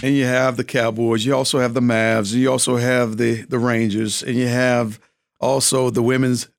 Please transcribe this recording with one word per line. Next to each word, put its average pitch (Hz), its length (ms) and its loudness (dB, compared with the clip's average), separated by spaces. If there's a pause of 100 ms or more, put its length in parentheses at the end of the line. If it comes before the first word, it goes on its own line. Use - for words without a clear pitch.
And 139 140 2
you 135 80 2
have 127 320 0
the 120 80 -4
Cowboys. 117 640 0
You 139 100 0
also 131 220 -2
have 123 160 0
the 127 80 0
Mavs. 113 500 2
You 127 180 2
also 127 280 0
have 120 400 0
the, 117 240 0
the 127 160 -4
Rangers. 113 640 0
And 127 120 -6
you 123 140 0
have 120 500 0 (400)
also 127 520 0
the 117 120 0
Women's, 127 460 0 (100)